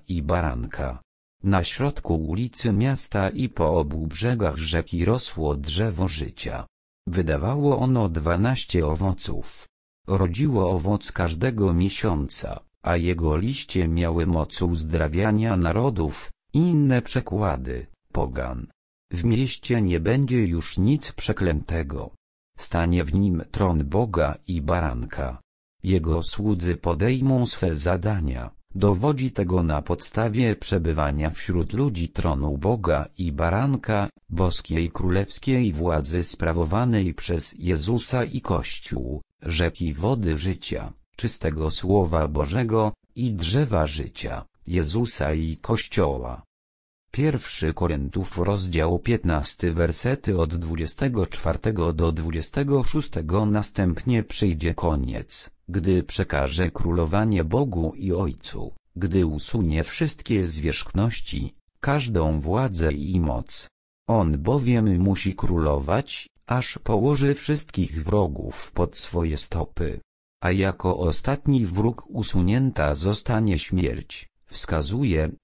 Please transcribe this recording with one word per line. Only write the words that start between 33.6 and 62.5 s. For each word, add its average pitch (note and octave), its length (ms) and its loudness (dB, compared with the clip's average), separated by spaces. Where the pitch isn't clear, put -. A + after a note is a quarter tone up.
boskiej E2+ 640 0
królewskiej G2+ 800 0
władzy D#2+ 500 0
sprawowanej F2 920 2
przez - 460 -4
Jezusa F#2+ 640 0
i A#2+ 180 -6
Kościół, - 800 -4
rzeki D#2+ 520 0
wody F2+ 440 0
życia, - 560 -4
czystego D#2 560 -2
Słowa E2+ 560 2
Bożego G#2+ 640 0
i A#2+ 160 -2
drzewa F#2+ 560 2
życia, - 580 -8
Jezusa E2 680 0
i D#2+ 240 -2
Kościoła. C2+ 840 -2
Pierwszy B2 600 0
Koryntów, D#2 640 -2
rozdział F2 640 0
piętnasty, E2+ 760 0
wersety F2 640 0
od E2 160 0
dwudziestego E2+ 720 -2
czwartego E2 640 -2
do E2 180 2
dwudziestego E2 720 0
szóstego: G2 640 0
"Następnie G#2 800 2
przyjdzie E2 500 0
koniec, C2+ 760 -2
gdy F2+ 340 2
przekaże D#2+ 680 0
królowanie F2 720 2
Bogu F2+ 520 0
i F#2+ 180 -2
Ojcu, - 600 -4
gdy F2+ 300 2
usunie D#2+ 580 0
wszystkie A#2+ 640 -2
zwierzchności, D#2+ 1080 -2
każdą G#2 600 0
władzę E2+ 540 0